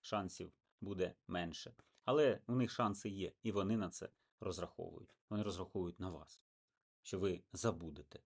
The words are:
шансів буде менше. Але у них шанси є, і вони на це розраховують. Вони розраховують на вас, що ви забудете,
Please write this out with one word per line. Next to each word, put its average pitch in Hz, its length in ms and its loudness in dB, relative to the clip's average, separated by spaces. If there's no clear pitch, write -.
шансів 92 520 -4
буде 92 340 0
менше. 87 480 -4
Але 135 420 6
у 120 80 0
них 123 160 4
шанси 107 380 0
є, 95 240 -2
і 110 100 0
вони 101 240 4
на 95 140 0
це - 180 -8
розраховують. 87 760 -6
Вони 107 120 0
розраховують 90 580 -2
на 92 100 -2
вас, - 300 -12
що - 160 -4
ви 90 240 2
забудете, 82 760 -2